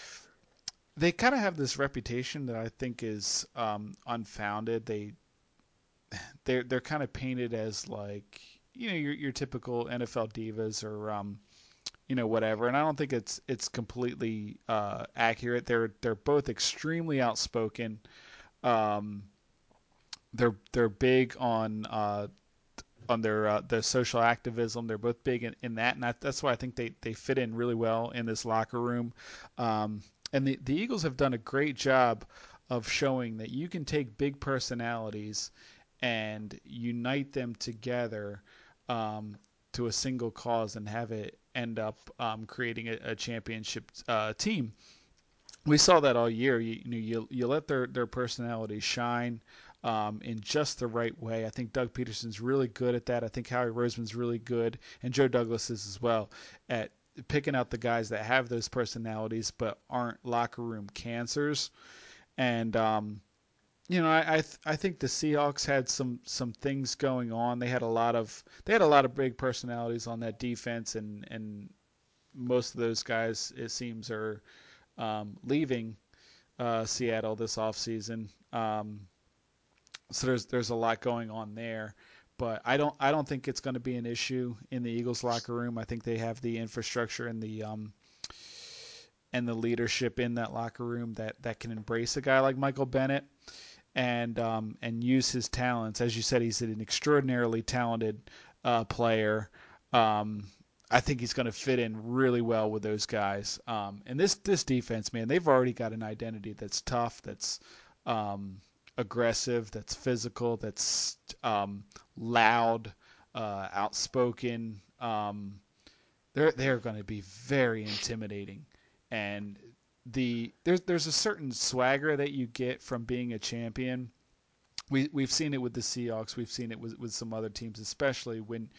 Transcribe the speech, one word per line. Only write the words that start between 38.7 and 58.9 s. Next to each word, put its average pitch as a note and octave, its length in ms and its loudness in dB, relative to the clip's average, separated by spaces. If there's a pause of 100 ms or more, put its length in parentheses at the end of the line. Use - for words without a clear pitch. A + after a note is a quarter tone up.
um, G#2+ 500 -4 (340)
to A#2+ 140 -2
a A2 60 -2
single B2 380 -2
cause A2+ 460 -2
and G#2 120 -10
have A2 240 -4
it G#2+ 260 -8 (160)
end A#2 240 -4
up, A2 200 -4 (200)
um, A2 280 -4
creating A#2 420 -4
a, A2+ 160 -4
a A#2 100 -4
championship, A2+ 760 -8 (180)
uh, A2 260 2
team. D3+ 380 0 (920)
We D3 120 8
saw F3 220 10
that C3+ 160 6
all A#2+ 120 6
year. A#2 320 4
You, A2+ 240 -4
you A#2+ 60 -8
know, A#2+ 60 -4
you, A2+ 340 -2
you B2 160 0
let D3+ 200 0
their, C3 200 0
their B2 200 -2
personalities A#2 760 -4
shine, A#2+ 560 0 (420)
um, G#2+ 400 0
in A2+ 180 -6
just D3 380 0
the B2 80 -2
right A#2 360 -2
way. A2+ 240 -4
I A2 40 -6
think A#2 220 -6
Doug B2 200 0
Peterson's A#2 480 -6
really C3 280 2
good B2 260 0
at A#2+ 120 -2
that. A#2+ 180 0
I A2+ 40 -2
think A2+ 200 -8
Howie B2 220 0
Roseman's A#2 440 -2
really A#2+ 240 0
good, A#2 400 0 (240)
and B2+ 100 -2
Joe C3+ 160 8
Douglas A#2 420 2
is G2+ 160 -6
as G2+ 160 -12
well, A2+ 280 2 (380)
at A#2 220 -2 (380)
picking D3 260 2
out B2 160 2
the A#2+ 80 -2
guys A#2 300 2
that G#2+ 160 -2
have B2 240 4
those A#2 200 -2
personalities A2+ 840 -2